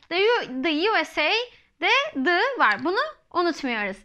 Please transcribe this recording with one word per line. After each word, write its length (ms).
the 60
U-, 480
the 260
U 160
S 160
A 100
de 80
the 140
var. 240
Bunu 160
unutmuyoruz. 720